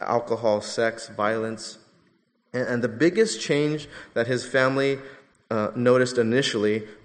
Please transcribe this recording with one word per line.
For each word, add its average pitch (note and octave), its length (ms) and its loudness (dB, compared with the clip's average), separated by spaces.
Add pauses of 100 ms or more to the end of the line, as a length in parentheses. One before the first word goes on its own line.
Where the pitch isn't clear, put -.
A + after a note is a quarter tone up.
alcohol, A2+ 600 0
sex, - 480 -4
violence. A2 680 -4 (760)
And, B2 140 -2
and A#2+ 160 -2
the A#2+ 60 0
biggest F3+ 500 2
change D3+ 480 0 (280)
that A#2 100 2
his A#2+ 200 -2
family, C3+ 520 2 (540)
uh, G#2 240 0
noticed B2 440 4
initially A2 640 0 (220)